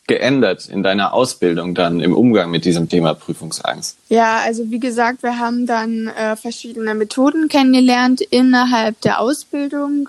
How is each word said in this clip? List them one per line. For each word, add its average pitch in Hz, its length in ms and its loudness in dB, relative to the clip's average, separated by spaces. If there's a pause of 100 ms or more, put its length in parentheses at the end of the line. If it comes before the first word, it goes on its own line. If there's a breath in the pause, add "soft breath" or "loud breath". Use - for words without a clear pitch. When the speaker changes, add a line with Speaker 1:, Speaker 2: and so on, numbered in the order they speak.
Speaker 1:
geändert 120 640 0
in 98 140 -4
deiner 95 300 0
Ausbildung 90 640 0
dann 85 240 0
im 82 160 2
Umgang 104 340 4
mit 82 140 -2
diesem 85 240 0
Thema 82 260 2
Prüfungsangst? - 840 -10 (100)
Speaker 2:
Ja, 226 380 2
also 226 260 -6
wie 240 80 -4
gesagt, 240 420 -2
wir 240 160 -4
haben 240 300 -2
dann, 226 400 -4
äh, 220 300 -4
verschiedene 226 580 -8
Methoden 285 540 0
kennengelernt 254 720 4
innerhalb 247 800 2
der - 180 2
Ausbildung, 285 880 -4